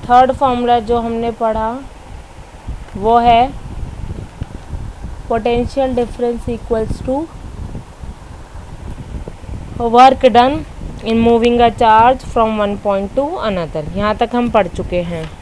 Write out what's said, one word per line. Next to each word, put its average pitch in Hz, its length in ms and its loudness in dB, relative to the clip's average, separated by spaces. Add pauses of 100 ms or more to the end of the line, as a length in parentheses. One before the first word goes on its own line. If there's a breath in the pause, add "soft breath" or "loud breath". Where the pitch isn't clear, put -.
थर्ड 254 240 8
फॉर्मूला 247 460 2 (120)
जो 240 160 2
हमने 233 240 -2 (100)
पढ़ा 220 300 0 (1300)
वो 214 220 2
है 233 240 6 (1900)
potential 240 680 0
difference 240 560 -2
equals 220 540 -4
to 262 80 0 (2750)
work 262 320 8 (100)
done 285 260 4 (480)
in 226 80 2
moving 233 400 4
a 233 100 6 (100)
charge 233 420 6 (120)
from 220 240 2
one 202 260 0
point 196 320 0
to 269 80 2 (220)
another। 170 360 -4 (140)
यहाँ 208 200 0
तक 233 180 -2
हम 240 160 0
पढ़ 208 260 2
चुके 175 320 -2
हैं। 165 160 -6 (180)